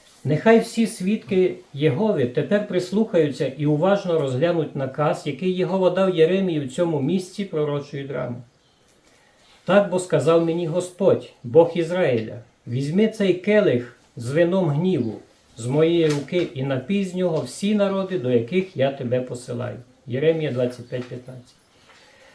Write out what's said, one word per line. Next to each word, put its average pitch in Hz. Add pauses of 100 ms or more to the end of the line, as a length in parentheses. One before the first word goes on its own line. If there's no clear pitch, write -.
(240)
Нехай 185
всі 220
свідки 185 (180)
Єгови 151
тепер 202
прислухаються 175
і 147
уважно 170
розглянуть 143
наказ, 147
який 185
Єгова 180
дав 185
Єремії 170
в 135
цьому 165
місці 185
пророчої 143
драми. 135 (1300)
«Так 196
бо 185
сказав 165
мені 165
Господь, 175 (140)
Бог 160
Ізраїля: 143 (320)
візьми 147
цей 202
келих 175 (160)
з 120
вином 175
гніву 143 (440)
з 113
моєї 160
руки 151
і 131
напій 139
з 175
нього 170
всі 196
народи, 190
до 123
яких 139
я 135
тебе 127
посилаю». 120 (300)
Єремія 147
двадцять 123
п'ять 123
п'ятнадцять. 127 (800)